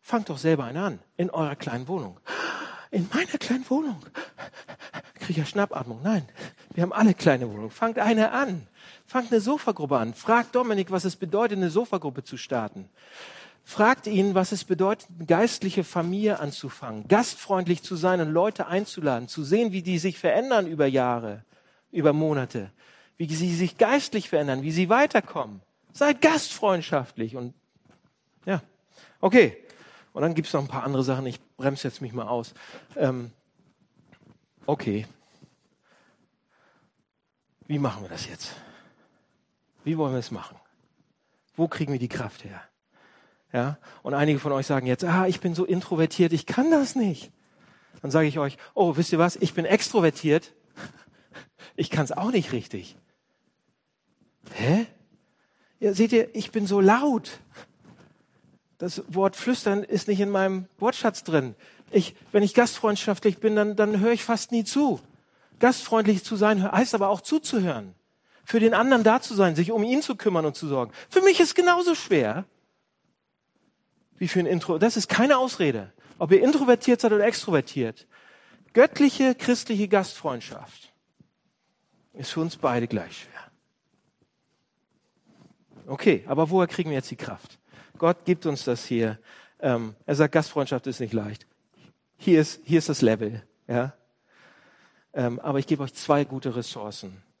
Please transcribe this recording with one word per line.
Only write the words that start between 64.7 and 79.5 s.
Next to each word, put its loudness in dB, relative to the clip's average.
Gastfreundlich 2
zu -6
sein 2
he-, 0
heißt 2
aber 0
auch -2
zuzuhören. -2
Für 2
den 6
anderen 4
da 6
zu -10
sein, 4
sich 0
um 0
ihn 0
zu -6
kümmern 0
und -2
zu -10
sorgen. -4
Für 4
mich 6
ist 4
genauso 4
schwer 0
wie -4
für 0
ein 2
Intro. 0
Das 2
ist -2
keine 2
Ausrede. -2
Ob 2
ihr 8
introvertiert 4
seid 2
oder 2
extrovertiert. -2
Göttliche, 4
christliche -2